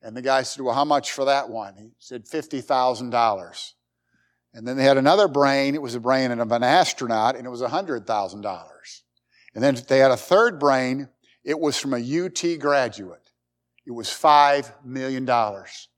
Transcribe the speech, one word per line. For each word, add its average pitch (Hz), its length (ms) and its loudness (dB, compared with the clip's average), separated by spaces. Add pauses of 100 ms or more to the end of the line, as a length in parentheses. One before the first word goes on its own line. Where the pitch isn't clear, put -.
And 113 160 -16
the 127 60 -12
guy 135 220 2
said, - 180 -10
"Well, 123 140 -2
how 143 80 2
much 147 260 0
for 139 140 -4
that 139 260 0
one?" 104 260 -12
He 110 220 -20
said, 120 300 -16
"Fifty 151 320 -8
thousand 127 500 -2
dollars." 110 640 -2 (800)
And 113 120 -14
then 131 100 -6
they 135 80 0
had 139 120 8
another 170 300 4
brain. 139 480 2
It 151 80 -6
was 120 120 -8
the 120 60 -6
brain 131 300 0
of 117 220 -2
an 120 100 0
astronaut, 123 720 2
and 123 100 -12
it 127 60 -12
was 120 120 -10
a 123 60 -4
hundred 147 380 -6
thousand 101 360 -4
dollars. - 600 -14 (540)
And 113 80 -4
then 135 120 2 (120)
they 135 100 4
had 135 140 6
a 123 40 2
third 190 440 2
brain. 131 480 0 (340)
It 151 160 -4
was 151 200 -2
from 135 160 -6
a 120 40 -4
U 151 300 -4
T 170 280 -4
graduate. 120 760 -4 (560)
It - 20 -14
was 117 180 -10
five 143 640 4 (120)
million 131 400 -6
dollars. 110 720 -2